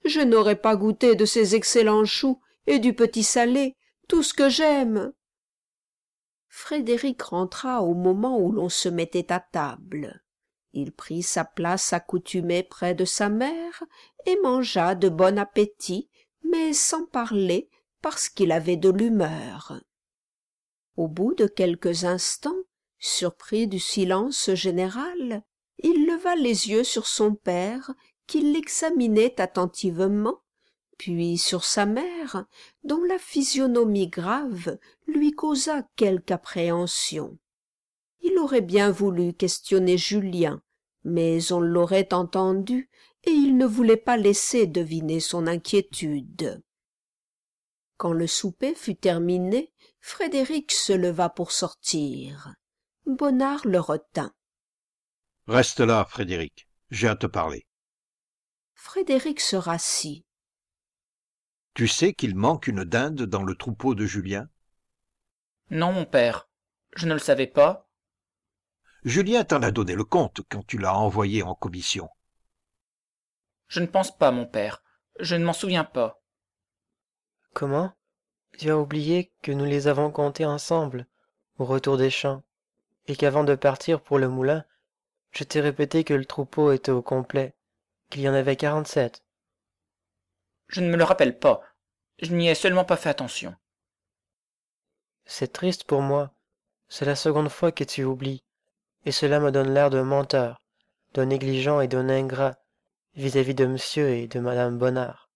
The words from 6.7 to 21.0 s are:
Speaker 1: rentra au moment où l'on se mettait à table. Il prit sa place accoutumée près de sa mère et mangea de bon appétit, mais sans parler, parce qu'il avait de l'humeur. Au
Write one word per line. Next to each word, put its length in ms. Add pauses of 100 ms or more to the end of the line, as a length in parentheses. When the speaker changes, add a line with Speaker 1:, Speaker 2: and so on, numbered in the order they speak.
Speaker 1:
rentra 640
au 120
moment 440
où 140
l'on 160
se 200
mettait 440
à 80
table. 840 (520)
Il 180
prit 320
sa 200
place 480
accoutumée 680
près 320
de 100
sa 240
mère 540 (420)
et 200
mangea 500
de 140
bon 280
appétit, 720 (400)
mais 240
sans 340
parler, 640 (340)
parce 260
qu'il 240
avait 240
de 140
l'humeur. 920 (1160)
Au 100